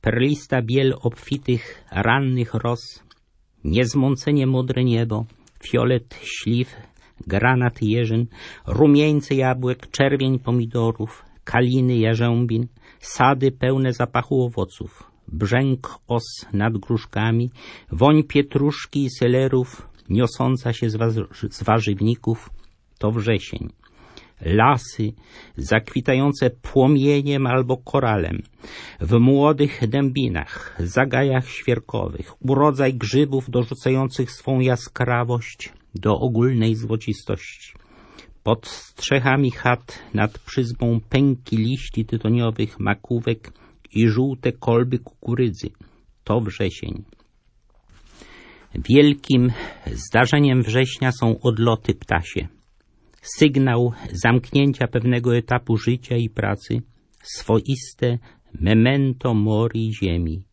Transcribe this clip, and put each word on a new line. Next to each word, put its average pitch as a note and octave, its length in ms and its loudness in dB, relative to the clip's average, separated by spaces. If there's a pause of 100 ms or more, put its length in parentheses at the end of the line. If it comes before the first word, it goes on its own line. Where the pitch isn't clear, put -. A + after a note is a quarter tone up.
Perlista B2+ 600 0
biel C3 400 2
obfitych, - 880 -4
rannych B2 600 0
ros, A#2 500 -6 (600)
niezmącenie C3 840 0
modre B2+ 380 0
niebo, A2+ 400 0 (380)
fiolet B2 600 0
śliw, - 540 -4 (500)
granat B2 560 0
jeżyn, A2+ 440 0 (400)
rumieńce D3 680 4
jabłek, B2+ 560 -2
czerwień C3+ 480 2
pomidorów, A2+ 880 -2 (200)
kaliny B2+ 540 0
jarzębin, A#2 680 0 (340)
sady C3 520 2
pełne C3 400 0
zapachu B2 520 -2
owoców, - 680 -8 (180)
brzęk B2 600 0 (200)
os A#2 160 -2 (280)
nad G#2+ 260 0
gruszkami, A2+ 720 -2 (420)
woń D3 300 6
pietruszki C#3+ 840 0
i B2+ 60 -4
selerów, B2+ 760 0 (200)
niosąca B2 640 0
się A2+ 180 -2
z G#2+ 60 -4
wa-, A2+ 140 0 (400)
z - 120 -12
warzywników, A2 880 0 (480)
to G#2 120 0
wrzesień. A2 580 -4 (720)
Lasy, A2 720 2 (440)
zakwitające B2+ 960 0
płomieniem C#3 960 2
albo B2+ 300 0
koralem, A2 680 -2 (580)
w F2 180 2
młodych C#3 680 4
dębinach, B2+ 920 -4
zagajach B2+ 680 0
świerkowych, - 960 -6
urodzaj C3+ 520 2
grzybów B2+ 560 -2
dorzucających C3 840 -2
swą C3+ 280 -2
jaskrawość B2 1120 -2 (220)
do G#2 240 0
ogólnej A#2 560 2
złocistości. A2 960 -8 (720)
Pod A2 240 0
strzechami C3+ 840 -2
chat - 520 -2 (120)
nad G#2+ 240 0
przyzbą A#2 680 -2
pęki C3 480 0
liści A2+ 480 -2
tytoniowych, A2+ 760 -2
makówek A2 720 -4 (420)
i A2+ 140 4
żółte B2+ 440 0
kolby B2 460 0
kukurydzy. A#2 720 -4 (560)
To A2 160 0
wrzesień. G2+ 640 -6 (1700)
Wielkim C3+ 800 4 (400)
zdarzeniem B2+ 680 2
września B2+ 500 0
są A2+ 280 0
odloty A2+ 540 0
ptasie. - 540 -2 (920)
Sygnał C3 540 4 (200)
zamknięcia B2 760 2
pewnego A#2+ 500 0
etapu A#2 400 -2
życia A#2+ 400 -2
i A#2 140 -2
pracy, G#2+ 520 -4 (400)
swoiste A#2+ 960 -2 (420)
memento B2+ 720 2
mori A2 580 0 (100)
ziemi. E2+ 400 -2 (100)